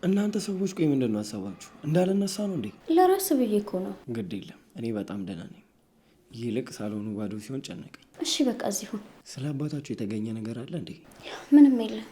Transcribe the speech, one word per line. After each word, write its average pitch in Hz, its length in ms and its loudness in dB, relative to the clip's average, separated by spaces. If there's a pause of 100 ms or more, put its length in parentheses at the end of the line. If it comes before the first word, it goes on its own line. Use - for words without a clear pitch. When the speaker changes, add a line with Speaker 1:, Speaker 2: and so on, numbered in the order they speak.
Speaker 1:
እናንተ 202 380 2
ሰዎች 190 320 -2
ቆይ፣ 160 140 2
ምንድን 131 240 2
ነው 107 100 0
ሀሳባችሁ? 101 500 -8 (120)
እንዳልነሳ 190 600 2
ነው 196 120 -2
እንዴ? 175 140 -4 (200)
Speaker 2:
ለራስ 370 480 6
ብዬ 226 200 2
እኮ 208 240 -2
ነው። 196 140 -6 (140)
Speaker 1:
ግድ 214 240 -4
የለም፣ - 280 -10 (140)
እኔ 120 180 -6
በጣም 101 300 -4
ደህና 87 220 -8
ነኝ። - 200 -20 (680)
ይልቅ 120 400 -4
ሳሎኑ 107 420 -6
ባዶ 101 280 -6
ሲሆን 135 220 -8
ጨነቀኝ። - 420 -16 (160)
Speaker 2:
እሺ - 140 -2 (100)
በቃ 240 220 -2
እዚህ 208 220 -4
ሁን። 208 140 -8 (240)
Speaker 1:
ስለ - 200 -10
አባታችሁ 147 440 -4
የተገኘ 107 420 -4
ነገር 113 260 -6
አለ 143 180 -10
እንዴ? - 140 -8 (600)
Speaker 2:
ምንም 277 280 12
የለም። 220 340 -4